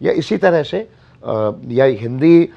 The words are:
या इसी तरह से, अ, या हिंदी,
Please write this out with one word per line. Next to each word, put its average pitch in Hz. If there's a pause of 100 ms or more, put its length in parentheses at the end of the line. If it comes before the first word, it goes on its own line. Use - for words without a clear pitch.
या -
इसी 202
तरह 170
से, 196 (340)
अ, 110 (140)
या 123
हिंदी, 131